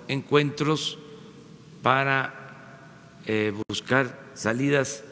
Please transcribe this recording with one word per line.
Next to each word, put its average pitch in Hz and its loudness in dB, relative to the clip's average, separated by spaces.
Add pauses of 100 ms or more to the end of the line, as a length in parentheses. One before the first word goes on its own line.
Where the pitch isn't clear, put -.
encuentros 147 2 (840)
para, 135 2 (840)
eh, 107 2 (160)
buscar 123 0
salidas, 135 2